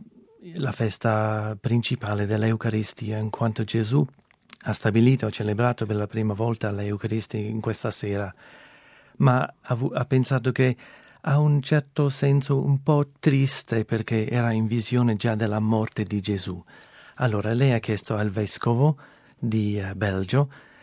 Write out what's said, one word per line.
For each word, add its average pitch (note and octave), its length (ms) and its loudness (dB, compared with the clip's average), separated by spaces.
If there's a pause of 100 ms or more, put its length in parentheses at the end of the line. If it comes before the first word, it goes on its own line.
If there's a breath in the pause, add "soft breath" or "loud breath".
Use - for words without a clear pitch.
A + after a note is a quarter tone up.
(540)
la C#3 180 -4
festa G#2+ 880 -2
principale A2 640 0
dell'Eucaristia, A2 920 -2
in G#2+ 120 -4
quanto A2+ 340 -2
Gesù A2+ 420 0 (580)
ha A2 80 -4
stabilito, A2+ 540 4
ha G#2+ 40 -4
celebrato A2 560 -2
per G#2 100 -2
la G#2 100 -2
prima A2 280 -2
volta A2 380 -2
l'Eucaristia G#2 680 -4
in A2 200 -4
questa A2 300 -4
sera, G2+ 420 -4 (840 loud breath)
ma C3 240 4
ha - 200 -6
avu-, B2 320 -2
ha C3 100 -2
pensato C3 480 0
che B2+ 240 2 (520 loud breath)
ha C#3+ 100 4
un D3 240 4
certo D3 460 0
senso C#3 560 2
un C#3 180 2
po' D3 360 2
triste C3+ 680 0
perché A2 440 -2
era A#2 240 0
in A2 140 2
visione A#2+ 500 2
già A2 180 0
della G#2+ 240 0
morte A2 460 0
di G2 160 -2
Gesù. F#2+ 420 -4 (540 loud breath)
Allora G#2+ 360 0
lei C3 200 4
ha A2+ 60 2
chiesto A2 360 -4
al G#2 160 0
vescovo A#2+ 640 0 (400 soft breath)
di, G#2+ 420 -2
eh, G2 160 -6
Belgio G2 560 0 (320 loud breath)